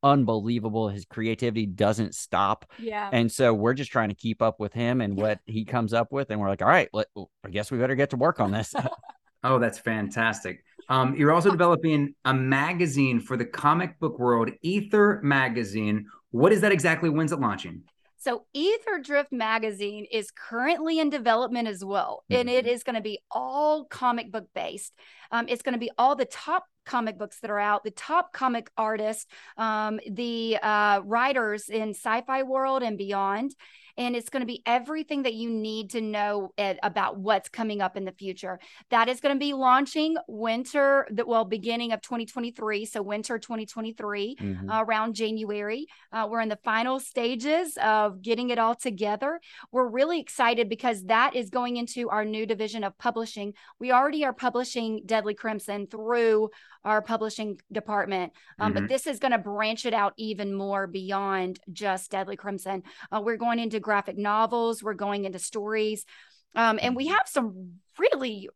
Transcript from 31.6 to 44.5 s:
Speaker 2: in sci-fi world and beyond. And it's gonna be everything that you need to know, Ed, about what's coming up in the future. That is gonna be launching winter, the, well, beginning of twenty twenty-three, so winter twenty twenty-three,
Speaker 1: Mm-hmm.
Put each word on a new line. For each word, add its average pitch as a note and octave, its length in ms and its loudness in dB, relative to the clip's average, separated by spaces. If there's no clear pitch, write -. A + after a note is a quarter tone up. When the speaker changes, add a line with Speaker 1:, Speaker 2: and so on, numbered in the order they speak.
Speaker 2:
in G#3+ 220 -2
sci-fi A#3+ 520 -2
world C4 380 0
and A3 160 -4
beyond. G3 580 -2
And A#3+ 160 -2
it's A#3 140 -6
gonna B3+ 160 -2
be A3+ 180 -8
everything C#4 600 0
that A#3+ 100 0
you A3+ 160 -6
need A3 420 -4
to A#3 100 -2
know, G#3 540 -2
Ed, G3 280 -2
about G3 340 0
what's G#3 320 0
coming G#3+ 320 -4
up F#3 160 -2
in G3 80 -6
the F#3 60 -8
future. F#3 480 -10
That A3+ 180 6
is B3+ 100 -4
gonna C#4 180 2
be C#4+ 160 -2
launching C#4 640 4
winter, B3 840 2
the, A3 160 -2
well, A3+ 200 2
beginning A3+ 480 -2
of G#3+ 80 -6
twenty A#3 260 -6
twenty-three, A3+ 580 -4
so G#3 160 -6
winter G#3+ 380 -4
twenty A3 260 -8
twenty-three, A3 760 -6
Speaker 1:
Mm-hmm. G3 300 -6